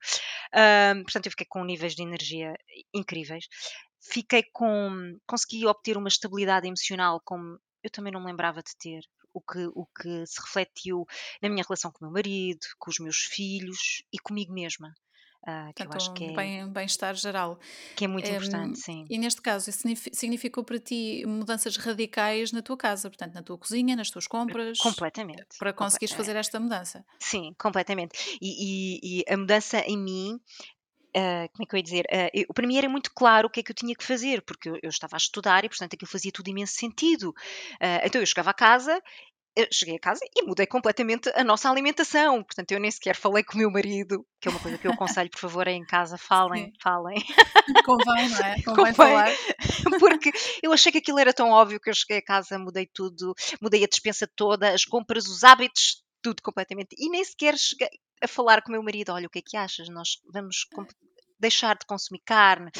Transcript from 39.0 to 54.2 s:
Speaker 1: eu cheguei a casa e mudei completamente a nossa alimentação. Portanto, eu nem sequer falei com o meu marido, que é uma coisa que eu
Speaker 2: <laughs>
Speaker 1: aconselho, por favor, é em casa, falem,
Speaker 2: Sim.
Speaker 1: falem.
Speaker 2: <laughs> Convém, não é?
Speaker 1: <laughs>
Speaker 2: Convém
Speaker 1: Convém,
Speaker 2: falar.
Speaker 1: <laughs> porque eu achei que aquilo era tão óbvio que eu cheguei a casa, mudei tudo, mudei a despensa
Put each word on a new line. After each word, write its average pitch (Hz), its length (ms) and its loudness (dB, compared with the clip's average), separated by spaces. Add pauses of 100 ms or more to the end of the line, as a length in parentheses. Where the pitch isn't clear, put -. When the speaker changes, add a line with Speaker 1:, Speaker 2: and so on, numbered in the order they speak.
Speaker 1:
eu 220 160 4
cheguei 165 240 -2
a - 40 -8
casa 220 200 -2 (160)
e 453 100 4
mudei 190 200 0
completamente 233 680 0
a 262 100 4
nossa 220 260 4
alimentação. 285 760 2
Portanto, - 280 -8
eu 202 80 0
nem 208 100 0
sequer - 260 -2
falei 208 280 2
com - 100 -12
o 214 40 -2
meu 214 120 4
marido, 196 560 -2 (140)
que - 80 -4
é - 20 -2
uma 175 100 -4
coisa 165 180 -8
que - 80 -4
eu 180 60 2
Speaker 2:
<laughs> - 0 -
Speaker 1:
aconselho, 180 380 -2
por - 100 -16
favor, 180 280 -2
é 180 40 0
em 175 120 -6
casa, 175 340 0
falem, 185 500 2
Speaker 2:
Sim. - 40 -20 (100)
Speaker 1:
falem. 180 340 0
Speaker 2:
<laughs> - 680 6
Convém, 240 460 2
não 202 140 -2
é? 202 160 -2
Speaker 1:
<laughs> - 40 -6
Speaker 2:
Convém 220 300 4
Speaker 1:
Convém, - 0 -
Speaker 2:
falar. 254 440 8 (200)
Speaker 1:
<laughs> - 420 0
porque 311 320 8 (300)
eu 320 100 2
achei 320 200 6
que 311 60 4
aquilo 285 200 -2
era 254 140 8
tão 233 180 4
óbvio 214 300 8
que 220 100 -4
eu 208 40 0
cheguei 208 240 -2
a 196 60 -4
casa, 196 340 -2
mudei 185 340 -6
tudo, 185 420 -6 (260)
mudei 208 240 4
a 202 40 4
despensa 214 480 0